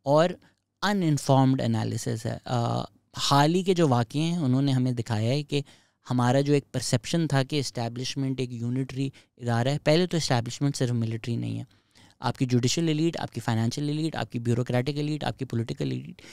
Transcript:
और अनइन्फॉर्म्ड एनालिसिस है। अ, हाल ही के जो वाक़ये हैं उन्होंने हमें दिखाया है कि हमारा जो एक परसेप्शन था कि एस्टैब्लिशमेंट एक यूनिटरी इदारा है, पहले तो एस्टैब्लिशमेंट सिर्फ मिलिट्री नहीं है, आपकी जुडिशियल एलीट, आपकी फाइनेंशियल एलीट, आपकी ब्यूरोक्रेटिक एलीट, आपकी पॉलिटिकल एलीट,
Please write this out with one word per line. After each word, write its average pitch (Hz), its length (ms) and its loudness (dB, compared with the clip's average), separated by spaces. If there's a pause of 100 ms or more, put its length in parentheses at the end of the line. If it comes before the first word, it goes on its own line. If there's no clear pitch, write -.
और 156 320 4 (460)
अनइन्फॉर्म्ड 139 800 4
एनालिसिस 113 640 -2
है। 117 200 -6
अ, 117 440 -2 (280)
हाल 147 360 4
ही 185 100 2
के 185 100 2
जो 170 140 4
वाक़ये 123 360 2
हैं 170 160 -2
उन्होंने 135 320 2
हमें 127 240 2
दिखाया 113 360 0
है 147 120 0
कि 143 200 -2 (460)
हमारा 123 320 4
जो 143 120 2
एक 143 200 2
परसेप्शन 160 540 -2
था 135 160 2
कि 147 160 -4
एस्टैब्लिशमेंट 127 800 -4
एक 123 120 -4
यूनिटरी 127 600 -4 (280)
इदारा 120 300 0
है, 147 60 -2
पहले 165 300 2
तो 175 100 -2
एस्टैब्लिशमेंट 135 580 -2
सिर्फ 123 180 -2
मिलिट्री 113 440 -4
नहीं 113 200 -4
है, - 220 -14 (420)
आपकी 120 240 -2
जुडिशियल 127 440 2
एलीट, 156 280 0
आपकी - 240 -8
फाइनेंशियल 120 480 0
एलीट, 151 260 -4
आपकी 113 240 -6
ब्यूरोक्रेटिक 123 580 0
एलीट, 147 260 -4
आपकी 123 220 -4
पॉलिटिकल 123 400 -4
एलीट, 135 360 -8 (120)